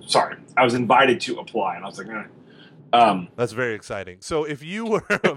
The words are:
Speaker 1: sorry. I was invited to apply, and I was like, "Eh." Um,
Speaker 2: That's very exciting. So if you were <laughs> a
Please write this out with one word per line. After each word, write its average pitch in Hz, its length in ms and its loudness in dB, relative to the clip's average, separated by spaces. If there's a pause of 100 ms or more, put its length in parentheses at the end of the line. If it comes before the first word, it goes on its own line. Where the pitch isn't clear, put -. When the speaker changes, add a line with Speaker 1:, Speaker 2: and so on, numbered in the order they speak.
Speaker 1:
sorry. - 300 0 (200)
I 127 80 4
was 120 100 2
invited 127 480 4
to 117 160 -6
apply, 95 380 -6
and 92 80 -14
I 98 40 -10
was - 100 -16
like, - 100 -14
"Eh." 107 160 -10 (680)
Um, 104 440 4
Speaker 2:
That's 117 160 -2
very 120 220 -4
exciting. 95 460 -12
So 156 240 -4
if 147 180 -10
you 196 220 -10
were 214 220 -2
<laughs> - 40 -2
a 202 80 0 (180)